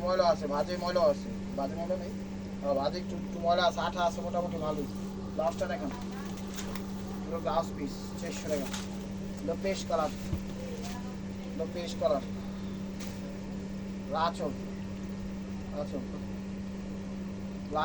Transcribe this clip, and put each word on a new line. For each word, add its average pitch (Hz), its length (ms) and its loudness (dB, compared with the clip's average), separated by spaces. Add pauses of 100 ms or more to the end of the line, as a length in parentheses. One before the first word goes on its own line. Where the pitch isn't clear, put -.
ময়লা 185 280 8
আছে, 151 200 0
ভাজে 151 200 2 (100)
ময়লা 175 180 4 (100)
আছে। - 180 0 (280)
ভাজে 175 220 0
ময়লা 190 240 0
নেই? - 100 -4 (460)
হ্যাঁ, 143 220 4
ভাজে 151 220 2
একটু, - 120 -4 (100)
একটু - 200 -4
ময়লা 175 240 8
আছে, - 180 2
আঠা 180 220 2
আছে - 160 2
মোটামুটি 170 400 0
ভালোই। 147 220 0 (480)
ব্লাউজটা 160 360 2
দেখেন। - 200 -2 (1300)
এগুলো 165 240 -2
ব্লাউজ 160 220 4 (100)
পিস, 139 160 -2 (260)
চারশো - 320 -4
টাকা। 139 160 2 (720)
এগুলো - 160 0 (100)
পেস্ট 190 260 2
কালার। 160 220 4 (1400)
এগুলো 160 240 -2
পেস্ট 175 280 -2
কালার। 156 220 6 (1800)
এগুলো 156 240 0
আঁচল, 165 240 0 (1300)
আঁচল। - 240 -2 (1600)
এগুলো 151 200 2